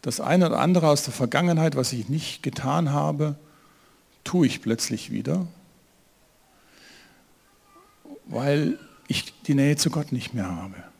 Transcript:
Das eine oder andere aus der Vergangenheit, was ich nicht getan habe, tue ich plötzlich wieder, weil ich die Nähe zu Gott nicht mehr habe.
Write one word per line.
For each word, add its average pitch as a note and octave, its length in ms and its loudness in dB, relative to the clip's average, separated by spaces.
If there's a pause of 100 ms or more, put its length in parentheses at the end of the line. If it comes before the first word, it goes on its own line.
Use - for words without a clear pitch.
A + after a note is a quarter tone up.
Das - 180 2
eine F3 280 6
oder - 120 2
andere E3 280 6
aus C#3+ 160 6
der C3+ 100 -6
Vergangenheit, D#3 640 2
was C3 180 -2
ich A2 160 -6
nicht - 340 -6
getan C#3+ 480 -2
habe, D3 440 -2 (880)
tue F3 240 2
ich - 140 -4
plötzlich - 500 -4
wieder, E3+ 360 -4 (2750)
weil C#3+ 540 -4 (280)
ich - 260 -6 (100)
die D#3 100 -2
Nähe C#3 220 2
zu D#3 140 -2
Gott D3+ 220 -6
nicht C3 220 -8
mehr G2 160 -6
habe. F#2 340 -12 (160)